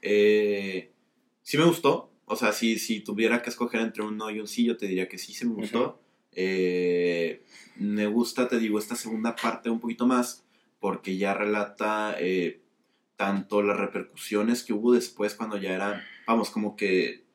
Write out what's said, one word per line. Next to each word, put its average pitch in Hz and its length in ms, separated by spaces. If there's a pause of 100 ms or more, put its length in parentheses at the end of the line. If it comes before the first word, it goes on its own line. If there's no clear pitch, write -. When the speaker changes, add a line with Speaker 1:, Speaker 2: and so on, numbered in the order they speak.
Speaker 1:
Eh, 104 880 (500)
sí - 160
me 160 80
gustó. - 460 (140)
O 107 100
sea, 107 160
si, 113 280
si 110 200
tuviera 110 420
que - 80
escoger 117 320
entre 110 220
un 107 140
no 107 120
y 107 100
un 104 80
sí, 120 180
yo 113 120
te 104 100
diría 92 200
que 98 100
sí, - 160
se - 120
me 117 80
gustó. 107 320
Speaker 2:
Ujú. - 120 (360)
Speaker 1:
Eh, 90 1080 (340)
me 104 300
gusta, 120 400
te 120 120
digo, 107 180
esta 107 180
segunda 113 400
parte - 340
un 113 100
poquito 117 260
más, 123 380 (360)
porque 95 380
ya 98 160
relata, 104 840
eh, 90 400 (560)
tanto 101 480
las 101 140
repercusiones 104 840
que 117 100
hubo 117 200
después 107 400
cuando 107 240
ya 95 160
eran... 101 280 (260)
Vamos, 117 240
como 104 240
que 92 480 (100)